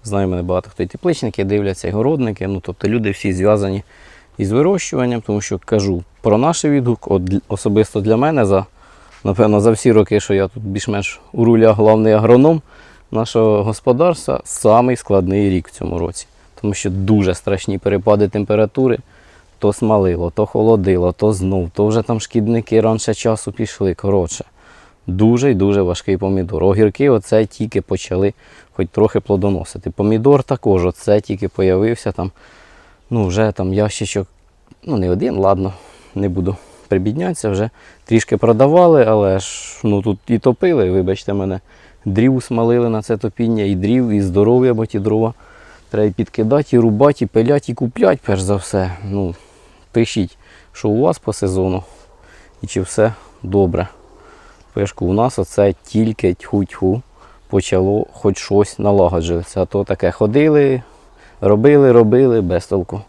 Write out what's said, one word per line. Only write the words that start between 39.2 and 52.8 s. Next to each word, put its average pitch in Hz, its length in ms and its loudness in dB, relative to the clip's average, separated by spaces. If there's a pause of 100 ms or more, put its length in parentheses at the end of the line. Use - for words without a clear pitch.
ж, - 440 -14
ну, 104 180 0
тут 101 260 -4
і 117 120 0
топили, 127 520 2
вибачте 95 420 -2
мене, 95 260 -4 (460)
дрів 120 380 2
смалили 117 460 0
на 110 120 -2
це 110 160 -4
топіння, 113 460 -2
і 98 120 0
дрів, 113 340 0
і 104 120 0
здоров'я, 113 520 2
бо 110 120 -2
ті 107 140 -6
дрова 110 340 0 (560)
треба 107 180 0
і 98 40 0
підкидати, 113 640 -2
і 120 40 6
рубати, 117 460 2
і - 20 -8
пилять, 123 420 0
і 120 40 -6
куплять, - 520 0
перш 95 160 -2
за 98 140 -2
все. 92 360 -4 (180)
Ну, 95 260 -4 (560)
пишіть, 113 460 -2 (360)
що - 160 -4
у 110 120 0
вас 160 180 0
по 104 140 -6
сезону, 92 500 -2 (800)
і 104 60 -12
чи - 140 -6